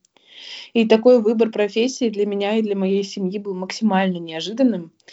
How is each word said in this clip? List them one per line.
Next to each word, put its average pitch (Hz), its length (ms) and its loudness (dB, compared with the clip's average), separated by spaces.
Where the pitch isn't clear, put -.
И 233 140 2
такой 226 340 6
выбор 220 300 2
профессии 220 580 -2
для 208 160 -2
меня 202 320 -2
и 220 60 0
для 202 140 -2
моей 196 260 0
семьи 196 360 -6
был 202 160 -8
максимально 190 640 -2
неожиданным, 170 720 -2